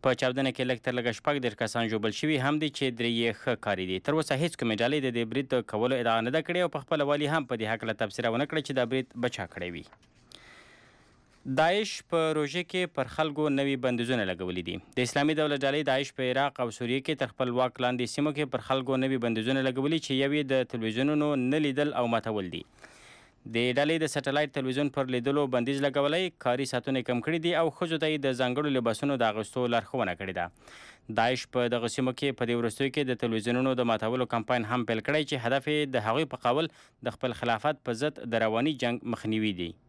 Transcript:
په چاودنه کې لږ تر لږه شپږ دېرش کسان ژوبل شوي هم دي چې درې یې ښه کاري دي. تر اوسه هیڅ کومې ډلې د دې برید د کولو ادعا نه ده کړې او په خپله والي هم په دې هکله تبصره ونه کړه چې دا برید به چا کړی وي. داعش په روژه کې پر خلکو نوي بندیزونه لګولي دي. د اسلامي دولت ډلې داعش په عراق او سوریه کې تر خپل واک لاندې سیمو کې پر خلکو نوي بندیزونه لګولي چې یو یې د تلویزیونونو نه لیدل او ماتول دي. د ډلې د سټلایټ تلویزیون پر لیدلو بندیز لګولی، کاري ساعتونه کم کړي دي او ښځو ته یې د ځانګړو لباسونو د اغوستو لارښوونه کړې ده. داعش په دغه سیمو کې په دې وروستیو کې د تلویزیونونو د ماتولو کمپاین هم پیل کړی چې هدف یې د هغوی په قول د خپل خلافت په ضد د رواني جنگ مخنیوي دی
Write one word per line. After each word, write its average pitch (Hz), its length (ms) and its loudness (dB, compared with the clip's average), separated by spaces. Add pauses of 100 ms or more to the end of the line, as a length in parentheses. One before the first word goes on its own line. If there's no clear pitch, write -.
په 170 140 4
چاودنه 131 360 2
کې 131 140 -2
لږ 120 140 0
تر 123 120 0
لږه 120 220 0
شپږ 147 260 0
دېرش 110 180 -2
کسان 117 300 0
ژوبل 107 260 0
شوي 151 240 2
هم 151 200 2
دي 156 60 -2
چې 131 300 -2
درې 120 120 0 (100)
یې 117 180 2
ښه 117 260 -2
کاري 92 240 0
دي. 92 80 0 (120)
تر 151 100 2
اوسه 147 240 0
هیڅ 170 180 0
کومې 113 220 2
ډلې 139 240 2
د - 100 2
دې 117 140 0
برید 131 240 -2
د 120 180 2
کولو 120 240 2
ادعا 113 300 2
نه 127 100 -2
ده 160 100 2
کړې 175 200 -2
او 147 80 -2
په 139 100 -4
خپله 147 240 0
والي 147 240 2
هم 156 180 0
په 127 100 0
دې 107 120 -2
هکله 113 200 -2 (100)
تبصره 113 320 -2
ونه 139 160 2
کړه 160 160 -2
چې - 120 -6
دا 123 140 4
برید 131 160 -2 (160)
به 123 120 0
چا 95 180 -6
کړی 90 200 -6
وي. - 100 -12 (1800)
داعش 196 320 2 (180)
په 165 80 2 (180)
روژه 151 320 -2
کې - 280 -2
پر 123 180 -2
خلکو 151 400 0
نوي 139 180 2 (120)
بندیزونه 120 440 0
لګولي 90 380 -4
دي. - 80 -6 (220)
د 127 100 2
اسلامي 147 320 2
دولت 143 240 0
ډلې 139 260 2
داعش 135 300 0
په 127 140 0
عراق 135 320 0
او - 100 -4
سوریه 127 300 -2
کې 143 180 -2
تر 120 100 -8
خپل 123 240 0
واک 127 280 0
لاندې 123 280 0
سیمو 147 220 0
کې 147 180 -2
پر 117 140 -4
خلکو 131 380 0
نوي 135 200 0
بندیزونه 120 420 2
لګولي 135 380 0
چې 139 60 -2 (100)
یو 139 140 2
یې 147 80 0 (100)
د 127 220 2
تلویزیونونو 139 560 2 (140)
نه 151 200 2
لیدل 147 260 0 (100)
او - 20 2 (100)
ماتول 104 400 -2
دي. 82 80 -8 (920)
د - 20 2 (200)
ډلې 147 260 4
د 151 100 0
سټلایټ 143 420 0
تلویزیون 135 400 0
پر 131 180 0
لیدلو 139 300 2 (100)
بندیز 131 320 0
لګولی، 143 480 2 (120)
کاري 127 260 2
ساعتونه 131 380 -2
کم 120 180 0
کړي 160 180 0
دي 170 160 2
او 165 160 2
ښځو 160 260 -2
ته 156 80 2
یې 151 140 0
د 131 160 2
ځانګړو 135 360 2
لباسونو 127 460 2
د - 60 4
اغوستو 110 340 -2 (120)
لارښوونه 113 440 0
کړې 95 200 -6
ده. 85 80 -2 (720)
داعش 127 240 2 (100)
په 120 200 2
دغه 117 200 0
سیمو 127 240 0
کې 139 220 -2
په 120 80 0
دې 120 120 2
وروستیو 120 340 0
کې 147 160 0
د 120 120 -2
تلویزیونونو 120 560 0
د 120 140 2
ماتولو 117 420 0
کمپاین 117 380 0
هم 120 180 0
پیل 110 160 0
کړی 151 240 2
چې 120 160 -2
هدف 135 260 2
یې 147 220 0
د 107 140 0
هغوی 135 260 0
په - 100 -12
قول 147 260 2 (380)
د - 80 -6
خپل 123 240 -2
خلافت 120 480 0
په 113 140 -2
ضد 151 180 -4 (140)
د 113 120 4
رواني 120 280 2 (100)
جنگ 120 300 -2
مخنیوي 110 480 0
دی 82 80 -4 (180)